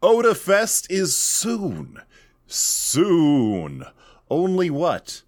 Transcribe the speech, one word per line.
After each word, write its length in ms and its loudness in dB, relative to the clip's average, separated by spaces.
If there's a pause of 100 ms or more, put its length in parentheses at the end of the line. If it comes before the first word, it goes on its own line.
Otafest 880 2
is 260 -2
soon. 840 -4 (440)
Soon. 1400 0 (440)
Only 400 0
what? 580 -4